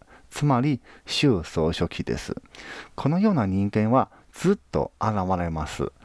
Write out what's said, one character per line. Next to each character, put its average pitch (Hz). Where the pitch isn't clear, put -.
つ -
ま 131
り、 139
習 110
総 80
書 87
記 -
で 64
す。 -
こ -
の 175
よ 208
う -
な 113
人 98
間 107
は 123
ず 185
っ 208
と 71
現 107
れ 85
ま 78
す。 -